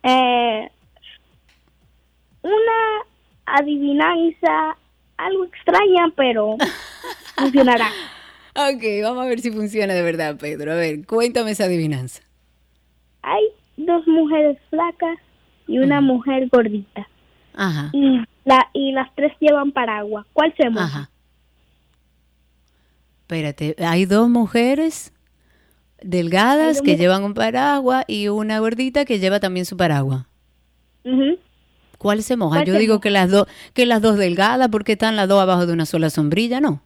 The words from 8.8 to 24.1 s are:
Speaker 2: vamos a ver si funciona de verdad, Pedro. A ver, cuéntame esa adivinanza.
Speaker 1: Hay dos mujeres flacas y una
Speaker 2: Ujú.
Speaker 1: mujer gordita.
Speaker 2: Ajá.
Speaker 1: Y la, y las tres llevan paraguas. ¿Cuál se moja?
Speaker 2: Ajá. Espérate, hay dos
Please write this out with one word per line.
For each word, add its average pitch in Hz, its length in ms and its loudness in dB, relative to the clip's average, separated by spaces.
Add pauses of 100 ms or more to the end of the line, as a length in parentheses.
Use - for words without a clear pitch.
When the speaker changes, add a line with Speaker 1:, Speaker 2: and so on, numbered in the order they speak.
Speaker 2:
vamos 254 220 -4
a - 20 -4
ver 247 140 -2
si 240 100 -4
funciona 214 420 -4
de 180 80 -2
verdad, 160 360 -4
Pedro. 147 340 -8
A 160 40 -2
ver, 165 300 -4
cuéntame 226 460 -2
esa 202 140 -2
adivinanza. 156 560 -4 (1000)
Speaker 1:
Hay 349 220 -2 (320)
dos 330 320 -2
mujeres 302 500 2 (120)
flacas 339 480 -4 (500)
y 233 120 -2
una 277 200 2
Speaker 2:
Ujú. 277 80 4
Speaker 1:
mujer 262 420 0
gordita. 208 580 0 (460)
Speaker 2:
Ajá. 151 400 -4
Speaker 1:
Y 269 280 2 (240)
la, 262 280 4
y 269 200 -2
las 262 220 -4
tres 294 240 -2
llevan 285 320 2
paraguas. 214 600 -6
¿Cuál 311 220 2
se 262 140 2
moja? 214 160 -2
Speaker 2:
Ajá. 143 240 -10 (2000)
Espérate, 156 580 -6
hay 170 260 0
dos 214 240 4